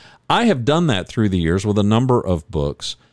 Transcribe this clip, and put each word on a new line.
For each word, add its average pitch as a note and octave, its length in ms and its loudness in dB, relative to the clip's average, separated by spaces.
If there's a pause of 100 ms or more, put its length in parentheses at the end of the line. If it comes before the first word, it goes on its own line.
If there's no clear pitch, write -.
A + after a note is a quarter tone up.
(300)
I G#3 140 2
have D3+ 200 2
done D#3+ 220 2
that G2 220 -2
through G#2+ 220 0
the F#2 80 0
years F2 280 0
with G#2 120 0
a G#2 40 2
number A#2+ 420 2
of F2 260 -4
books. C#2+ 460 -6 (160)